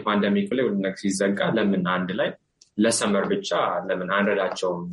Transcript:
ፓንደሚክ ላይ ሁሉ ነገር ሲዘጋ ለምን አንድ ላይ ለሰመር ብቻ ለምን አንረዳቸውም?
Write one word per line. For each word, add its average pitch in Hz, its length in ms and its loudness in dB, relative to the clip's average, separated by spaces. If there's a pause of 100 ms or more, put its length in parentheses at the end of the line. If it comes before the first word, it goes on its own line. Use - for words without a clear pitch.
ፓንደሚክ 101 480 2
ላይ 127 140 2
ሁሉ 104 140 0
ነገር 95 220 -2
ሲዘጋ 98 400 0 (120)
ለምን 98 360 2
አንድ 90 240 0
ላይ 131 180 -2 (480)
ለሰመር 104 500 2
ብቻ 98 220 -2 (340)
ለምን 92 280 -4
አንረዳቸውም? 95 720 0 (120)